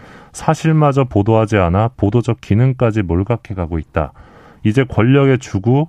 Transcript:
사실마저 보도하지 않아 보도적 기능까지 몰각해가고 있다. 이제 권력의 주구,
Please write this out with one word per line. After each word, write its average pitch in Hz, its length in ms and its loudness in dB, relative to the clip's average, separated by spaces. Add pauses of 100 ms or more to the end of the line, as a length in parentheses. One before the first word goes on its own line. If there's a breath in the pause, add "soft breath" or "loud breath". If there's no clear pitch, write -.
(320 loud breath)
사실마저 151 720 0
보도하지 110 540 0
않아 95 380 2
보도적 113 440 0
기능까지 117 640 0
몰각해가고 90 760 -4
있다. 76 340 -6 (520 loud breath)
이제 110 200 0
권력의 131 540 2
주구, 123 500 -2